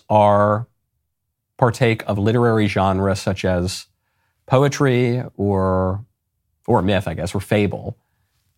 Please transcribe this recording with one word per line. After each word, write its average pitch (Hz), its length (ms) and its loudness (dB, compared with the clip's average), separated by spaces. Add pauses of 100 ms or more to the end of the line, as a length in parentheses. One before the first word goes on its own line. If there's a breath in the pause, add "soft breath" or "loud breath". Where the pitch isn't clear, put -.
are, 104 580 2 (880)
partake 117 480 2
of 101 120 -2
literary 110 500 2
genre 95 480 0
such 98 300 -4
as 92 420 -2 (580)
poetry 127 800 0 (140)
or, 95 680 -2 (640)
or 110 140 2
myth, 92 260 0
I 82 60 -6
guess, 82 200 -8
or 101 60 -4
fable. 104 560 -4 (600)